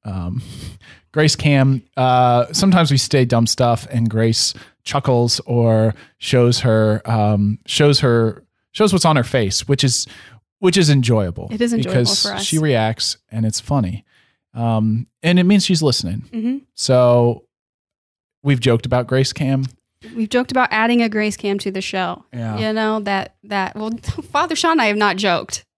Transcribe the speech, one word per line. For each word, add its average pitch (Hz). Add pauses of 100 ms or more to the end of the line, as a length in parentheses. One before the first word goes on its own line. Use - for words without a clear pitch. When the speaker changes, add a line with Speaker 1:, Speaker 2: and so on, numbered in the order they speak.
Speaker 1:
um, 92 (340)
<laughs> -
Grace 151
Cam, 135 (140)
uh, 123
sometimes 175
we 139
say 131
dumb 117
stuff 120
and 117
Grace 113 (300)
chuckles 120
or 113 (240)
shows 120
her, 110
um, 104
shows 147
her, 117 (280)
shows 208
what's 185
on 156
her 120
face, 107
which 139
is, 127 (520)
which 180
is 175
enjoyable 110
Speaker 2:
It 220
is 233
enjoyable 190
Speaker 1:
because 117
Speaker 2:
for 202
us. 196
Speaker 1:
she 160
reacts 117 (120)
and 110
it's 110
funny. 107 (500)
Um, 113 (160)
and 180
it 180
means 190
she's 165
listening. 117 (100)
Speaker 2:
Mm-hmm. 240 (160)
Speaker 1:
So 123 (1000)
we've 135
joked 117
about 123
Grace 131
Cam. 135 (520)
Speaker 2:
We've 220
joked 247
about 254
adding 233
a 226
Grace 214
Cam 196
to 196
the 190
show. 180
Speaker 1:
Yeah. 113
Speaker 2:
You 214
know, 220
that, 196
that, 202
well, 214
<laughs> -
Father 320
Sean 330
and 311
I 226
have 208
not 202
joked. 190 (140)